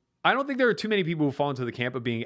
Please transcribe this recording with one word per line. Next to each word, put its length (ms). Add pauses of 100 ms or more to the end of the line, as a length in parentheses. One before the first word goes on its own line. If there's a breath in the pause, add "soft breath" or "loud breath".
(240)
I 100
don't 120
think 120
there 100
are 60
too 140
many 160
people 220
who 60
fall 180
into 140
the 80
camp 220
of 80
being 240